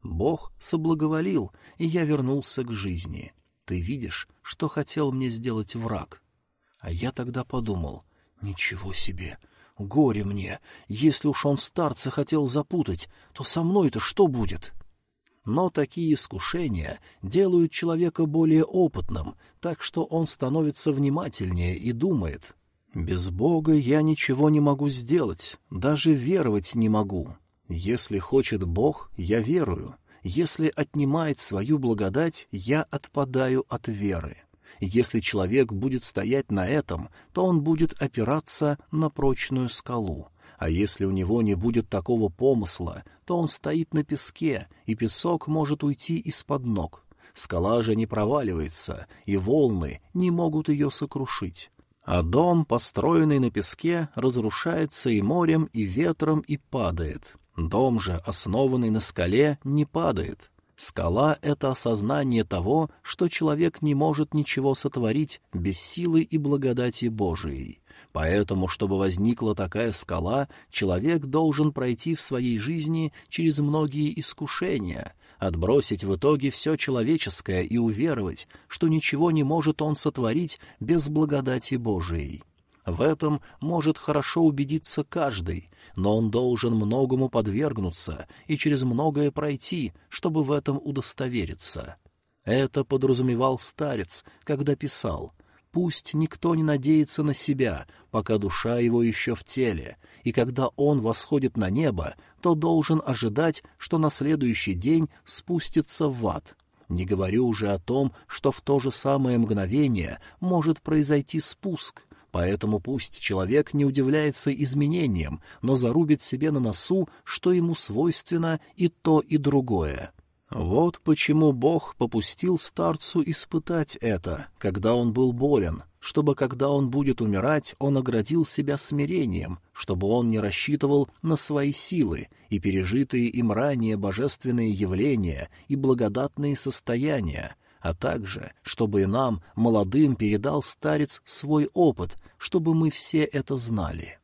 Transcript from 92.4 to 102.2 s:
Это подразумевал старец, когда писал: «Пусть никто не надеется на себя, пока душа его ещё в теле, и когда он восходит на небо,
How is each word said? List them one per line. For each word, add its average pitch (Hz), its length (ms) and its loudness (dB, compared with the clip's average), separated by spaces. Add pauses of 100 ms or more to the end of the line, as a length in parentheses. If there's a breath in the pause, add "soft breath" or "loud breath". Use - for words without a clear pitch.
Это 131 400 2
подразумевал 127 760 2
старец, - 640 -4 (200 loud breath)
когда 143 320 0
писал: - 560 -4 (400 soft breath)
«Пусть 170 420 -2
никто 160 400 0
не 160 80 2
надеется 151 640 2
на 147 100 2
себя, 123 540 -2 (240 soft breath)
пока 110 260 0
душа 107 400 -2
его 117 240 4
ещё 117 320 0
в - 80 -10
теле, 92 540 -2 (260 soft breath)
и 120 80 0
когда 127 460 0
он 143 240 4
восходит 123 560 0
на 95 140 0
небо, 104 440 0 (260 soft breath)